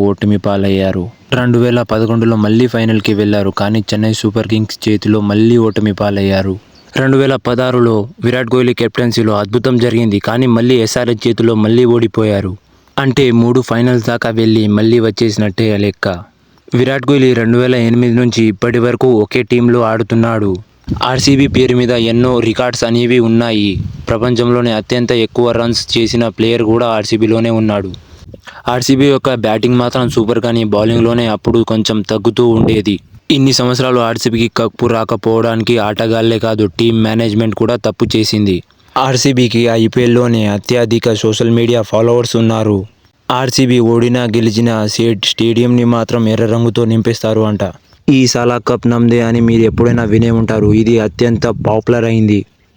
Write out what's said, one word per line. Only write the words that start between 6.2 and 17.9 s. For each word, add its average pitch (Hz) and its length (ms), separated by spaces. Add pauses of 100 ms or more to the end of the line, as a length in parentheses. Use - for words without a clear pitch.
రెండు 135 240
వేల 135 200
పదహారులో 123 600 (240)
విరాట్ 123 320
కోహ్లీ 123 220
కెప్టెన్సీలో 117 600
అద్భుతం 107 440
జరిగింది, 110 420
కానీ 123 280
మళ్ళీ 120 320
ఎస్ఆర్హెచ్ 117 440
చేతిలో 117 320
మళ్ళీ 113 300
ఓడిపోయారు. 107 640 (440)
అంటే 135 360
మూడు 120 300
ఫైనల్స్ 120 440
దాకా 117 240
వెళ్ళి 110 380
మళ్ళీ 110 320
వచ్చేసినట్టే 110 640 (100)
లెక్క. 101 320 (600)
విరాట్ 127 400
కోహ్లీ 135 260
రెండు 117 240
వేల 123 220
ఎనిమిది 117 360